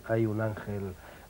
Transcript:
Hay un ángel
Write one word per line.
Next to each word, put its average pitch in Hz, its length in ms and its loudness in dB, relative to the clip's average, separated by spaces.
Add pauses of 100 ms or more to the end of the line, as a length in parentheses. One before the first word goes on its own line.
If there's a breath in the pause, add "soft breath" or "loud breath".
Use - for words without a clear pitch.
Hay 113 180 6
un 107 140 2
ángel 101 540 -2 (360 loud breath)